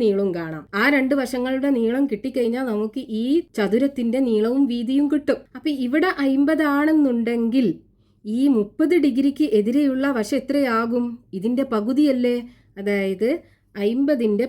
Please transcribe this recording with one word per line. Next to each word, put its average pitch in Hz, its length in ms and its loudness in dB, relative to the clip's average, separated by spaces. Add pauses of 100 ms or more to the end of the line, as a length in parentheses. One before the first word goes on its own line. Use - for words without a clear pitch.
നീളവും 196 340 2
കാണാം. 160 280 -8 (180)
ആ - 20 2 (120)
രണ്ട് 262 260 2
വശങ്ങളുടെ 254 560 -2
നീളം 233 340 0
കിട്ടിക്കഴിഞ്ഞാൽ 254 580 -4
നമുക്ക് 214 320 -4 (220)
ഈ - 20 -4 (320)
ചതുരത്തിന്റെ 233 680 0
നീളവും 233 440 2
വീതിയും 262 420 0
കിട്ടും. 294 260 -2 (160)
അപ്പൊ 262 140 -6 (160)
ഇവിടെ 320 260 0 (140)
അൻപത് 285 380 2 (120)
ആണെന്നുണ്ടെങ്കിൽ 240 920 2 (580)
ഈ 220 160 -2 (160)
മുപ്പത് 294 380 0 (100)
ഡിഗ്രിക്ക് 277 420 0 (120)
എതിരെയുള്ള 262 460 0 (120)
വശം 247 240 -2
എത്രയാകും? 240 680 0 (320)
ഇതിന്റെ 247 340 0
പകുതിയല്ലേ? 247 640 2 (420)
അതായത് 196 500 -2 (460)
അൻപതിൻ്റെ 233 720 0